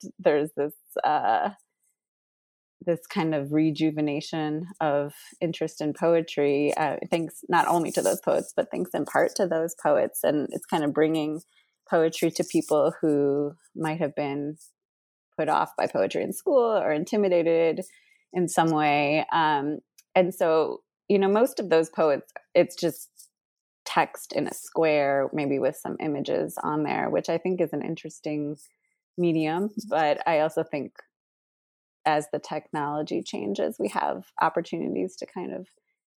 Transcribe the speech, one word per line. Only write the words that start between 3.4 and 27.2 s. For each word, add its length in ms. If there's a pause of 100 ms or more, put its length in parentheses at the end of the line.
rejuvenation 1160 (140)
of 320 (260)
interest 400
in 140
poetry, 800
uh, 220 (120)
thanks 260 (120)
not 200
only 260
to 80
those 180
poets, 340
but 180
thanks 220
in 120
part 300
to 120
those 340
poets. 400
And 300
it's 140
kind 180
of 100
bringing 460 (500)
poetry 420
to 120
people 560
who 540 (200)
might 280
have 140
been 420 (800)
put 100
off 300
by 100
poetry 360
in 100
school 440
or 140
intimidated 920 (480)
in 160
some 220
way. 600
Um, 480 (340)
and 220
so, 460 (260)
you 100
know, 120
most 320
of 80
those 200
poets, 440 (200)
it's 220
just 340 (760)
text 480
in 140
a 60
square, 800
maybe 260
with 200
some 240
images 600
on 220
there, 260
which 200